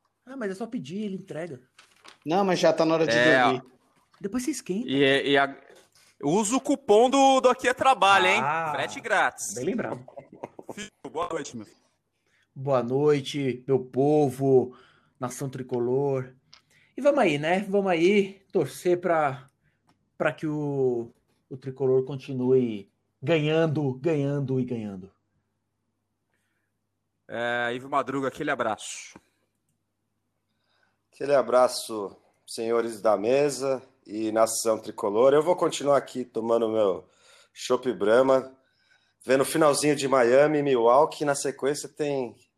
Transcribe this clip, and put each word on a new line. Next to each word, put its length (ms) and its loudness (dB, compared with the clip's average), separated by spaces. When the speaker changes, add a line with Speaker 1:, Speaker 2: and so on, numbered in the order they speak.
Speaker 1:
Ah, 120 -18
mas 140 -8
é 40 -8
só 120 -12
pedir, 380 -10
ele 120 -8
entrega. 440 -12
Speaker 2:
Não, 200 0
mas 140 2
já 140 4
tá 140 2
na 80 2
hora 120 2
de 80 0
Speaker 3:
É, 280 4
Speaker 2:
dormir. 200 0
Speaker 3:
ó. 80 -20
Speaker 1:
Depois 260 -8
você 60 -4
esquenta. 380 -6
Speaker 3:
E, 440 2
e 40 4
a... 180 0
Usa 340 0
o 40 0
cupom 500 2
do, 320 4
do 80 4
Aqui 180 -2
é 60 0
Trabalho, 540 4
hein? 140 2
Speaker 1:
Ah, 320 -4
Speaker 3:
Frete 240 -6
grátis. 560 -2
Speaker 1:
bem 120 -6
lembrado. 360 -6
Speaker 3:
Filho, 160 -14
boa 160 -6
noite, 260 -10
meu 120 -14
filho. 100 -20
Speaker 1:
Boa 280 -2
noite, 840 0
meu 100 2
povo, 960 2
nação 300 -8
tricolor. 840 -4
E 60 -8
vamos 180 4
aí, 160 2
né? 320 0
Vamos 240 0
aí 480 2
torcer 480 -2
pra, 520 -2
pra 160 -2
que 140 -10
o, 640 -2
o 60 -14
tricolor 480 0
continue 840 -2
ganhando, 720 0
ganhando 640 -2
e 60 -2
ganhando. 480 -10
Speaker 3:
É, 460 -4
Ivo 140 -12
Madruga, 400 -2
aquele 220 -6
abraço. 680 -6
Speaker 4:
Aquele 220 -2
abraço, 840 0
senhores 540 -4
da 160 2
mesa 640 0
e 240 -6
nação 480 0
tricolor. 540 0
Eu 100 4
vou 140 0
continuar 400 0
aqui 280 -4
tomando 440 -2
meu 400 0
chopp 400 -2
Brahma, 600 2
vendo 160 2
o 60 4
finalzinho 500 2
de 100 -4
Miami 520 4
e 40 0
Milwaukee. 600 2
Na 100 0
sequência 540 -4
tem 480 -6